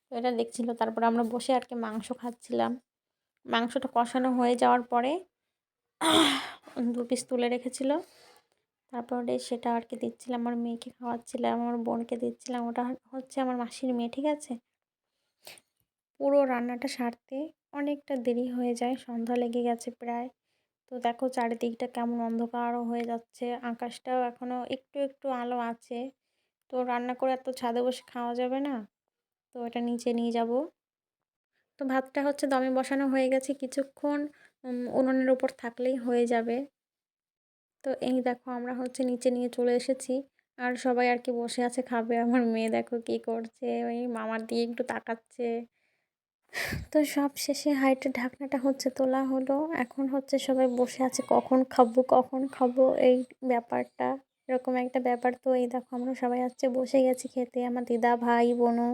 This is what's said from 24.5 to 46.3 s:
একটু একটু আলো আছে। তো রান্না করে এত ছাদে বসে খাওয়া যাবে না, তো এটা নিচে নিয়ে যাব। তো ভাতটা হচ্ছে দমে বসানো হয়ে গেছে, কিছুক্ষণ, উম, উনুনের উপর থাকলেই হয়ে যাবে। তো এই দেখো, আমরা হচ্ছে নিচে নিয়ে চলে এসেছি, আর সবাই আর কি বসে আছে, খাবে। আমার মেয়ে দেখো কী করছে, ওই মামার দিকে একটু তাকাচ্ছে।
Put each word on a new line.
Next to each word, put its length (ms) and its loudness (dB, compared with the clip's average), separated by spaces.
একটু 300 -8
একটু 320 -4
আলো 280 -2
আছে। 380 -6
তো 180 -14
রান্না 320 -2
করে 180 0
এত 180 -4
ছাদে 320 -2
বসে 240 0
খাওয়া 280 -6
যাবে 260 0
না, 140 -2
তো 100 -12
এটা 160 -4
নিচে 320 -2
নিয়ে 200 0
যাব। 180 0
তো 40 -4
ভাতটা 380 0
হচ্ছে 240 0
দমে 240 2
বসানো 380 0
হয়ে 220 2
গেছে, 240 0
কিছুক্ষণ, 680 -4
উম, 200 -4
উনুনের 360 4
উপর 180 4
থাকলেই 380 -2
হয়ে 300 2
যাবে। 300 2
তো 60 -2
এই 200 2
দেখো, 300 -2
আমরা 240 -6
হচ্ছে 300 -6
নিচে 260 2
নিয়ে 180 0
চলে 260 2
এসেছি, 400 0
আর 180 -2
সবাই 320 2
আর 100 4
কি 140 -4
বসে 320 -4
আছে, 180 -2
খাবে। 360 -2
আমার 280 4
মেয়ে 240 0
দেখো 300 -2
কী 180 -2
করছে, 500 -6
ওই 220 -4
মামার 360 -4
দিকে 220 0
একটু 200 -4
তাকাচ্ছে। 600 -6